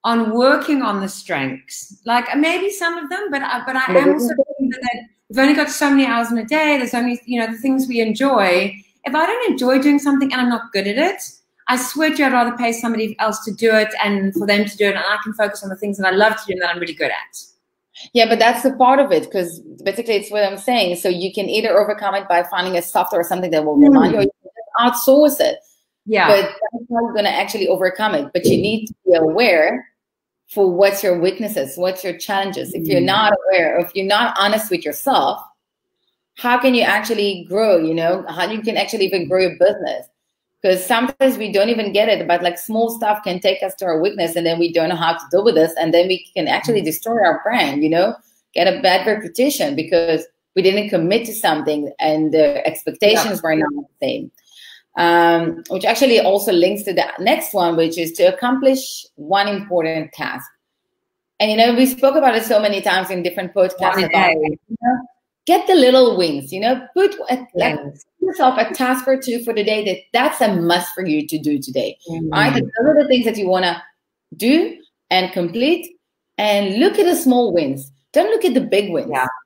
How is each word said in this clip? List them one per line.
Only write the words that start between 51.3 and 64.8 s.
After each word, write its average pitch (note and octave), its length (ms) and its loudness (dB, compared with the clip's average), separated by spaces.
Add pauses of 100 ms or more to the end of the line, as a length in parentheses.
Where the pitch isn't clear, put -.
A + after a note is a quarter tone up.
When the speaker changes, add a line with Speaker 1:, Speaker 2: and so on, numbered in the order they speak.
Speaker 2:
something D3+ 680 -2
and D#3 320 0
the D#3 340 2
expectations G#3 800 0
Speaker 1:
Yeah. E3 60 -2
Speaker 2:
were D#3 60 2
not D#3 200 0
the - 320 -10
same. B2+ 240 -8 (640)
Um, E3+ 720 2
which F#3 160 -4
actually A#3 340 4
also G3 320 2
links F#3 320 2
to G3 100 -6
the E3+ 120 0 (140)
next G3 340 -2
one, F3 220 0
which E3 240 0
is E3 140 -4
to - 100 0 (100)
accomplish C4 720 -2 (100)
one F#3+ 320 -2
important F3 680 -4
task. - 360 -10 (880)
And, G#3+ 120 0
you G#3+ 60 0
know, A#3 180 4
we B3+ 100 6
spoke C4+ 300 0
about C4+ 200 4
it A3+ 100 0
so G#3+ 140 2
many G#3 220 0
times F#3+ 300 -2
in F#3 100 -6
different F#3 320 -6
podcasts F#3 440 0
Speaker 1:
One F#3+ 80 0
a - 20 -6
Speaker 2:
about, F3+ 260 2
Speaker 1:
day. D3+ 240 -2 (120)
Speaker 2:
you A3 120 -10